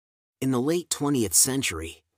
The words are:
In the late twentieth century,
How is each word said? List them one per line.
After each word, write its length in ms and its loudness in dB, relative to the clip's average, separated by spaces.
In 80 0
the 100 2
late 300 0
twentieth 460 0
century, 680 0